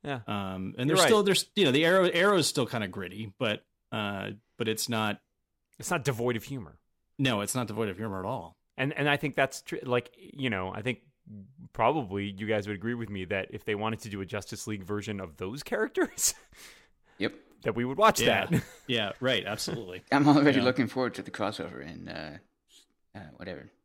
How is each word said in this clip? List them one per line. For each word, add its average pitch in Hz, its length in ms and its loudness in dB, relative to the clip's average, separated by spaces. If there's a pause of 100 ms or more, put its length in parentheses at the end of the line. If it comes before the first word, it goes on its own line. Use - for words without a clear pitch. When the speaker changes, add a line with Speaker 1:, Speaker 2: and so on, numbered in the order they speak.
Speaker 1:
Yeah. 135 220 -6
Speaker 2:
Um, 95 520 -4
and - 0 -
Speaker 1:
You're 123 100 -2
Speaker 2:
there's 170 140 4
Speaker 1:
right. 170 40 8
Speaker 2:
still, 214 160 8
there's, 190 240 4 (100)
you 196 100 6
know, 131 60 6
the 151 140 6
Arrow, 180 260 6
Arrow's 180 360 4
still 131 180 0
kinda 110 220 -4
gritty, 98 500 -8
but, 107 260 -2 (280)
uh, 101 400 -4 (260)
but 113 100 0
it's 107 220 -2
not 110 320 0 (560)
Speaker 1:
It's - 140 -6
not 160 120 -2
devoid 120 320 0
of 110 100 -6
humor. 120 340 -12 (400)
Speaker 2:
No, 123 220 2
it's 101 120 -4
not 123 140 -2
devoid 107 220 -2
of 90 80 -8
humor 101 220 -4
at 92 60 -6
all. 98 320 -8 (200)
Speaker 1:
And, 135 160 -2
and 143 140 0
I 147 100 2
think 143 180 -4
that's - 260 0
tr-, - 220 -10
like, 123 340 0
you 131 320 -6
know, 95 240 -2
I 101 80 -8
think 120 200 -4 (720)
probably 110 520 2
you 101 220 -6
guys 104 200 0
would 104 80 -4
agree 107 180 -4
with 113 160 -6
me 95 160 -6
that 95 260 -2
if 107 140 -12
they 107 100 0
wanted 110 260 -2
to 113 80 -12
do 98 120 -6
a 98 40 -4
Justice 101 420 -8
League 104 160 -4
version 104 360 -4
of 87 180 -10
those 104 260 -8
characters, - 680 -2 (420)
<laughs> - 440 -20
Speaker 3:
Yep. - 140 -2 (300)
Speaker 1:
that 113 120 0
we 120 100 0
would 139 120 -4
watch 220 240 6
Speaker 2:
Yeah. 113 260 4
Speaker 1:
that. 123 160 2 (120)
<laughs> - 120 -20
Speaker 2:
Yeah, 110 320 0
right, 123 260 2
absolutely. 101 640 -6
Speaker 3:
<laughs> - 40 -2
I'm 143 160 6
already 143 320 8
Speaker 2:
Yeah. 123 60 2
Speaker 3:
looking 127 220 2
forward 123 280 -2
to - 60 -8
the - 100 -10
crossover - 560 -6
in, 85 220 -14
uh, 80 280 -10 (800)
uh, 104 40 -14 (180)
whatever. 87 320 -12 (160)